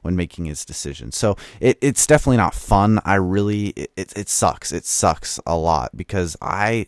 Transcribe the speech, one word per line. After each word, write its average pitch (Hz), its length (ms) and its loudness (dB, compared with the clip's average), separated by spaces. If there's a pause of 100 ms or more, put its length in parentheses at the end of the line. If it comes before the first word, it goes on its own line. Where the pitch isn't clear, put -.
when 85 120 -2
making 87 300 -4
his 76 200 -8
decisions. 67 520 -10
So 104 200 0 (220)
it, 123 220 4
it's - 260 2
definitely 143 300 6
not 95 180 2
fun. 104 500 4
I 98 120 2
really, 101 540 0
it, - 260 -10
it, 92 200 -8
it 101 120 -6
sucks. - 420 0
It - 160 -6
sucks - 580 -2
a 85 120 0
lot 78 400 0
because 90 440 -4
I 104 480 -2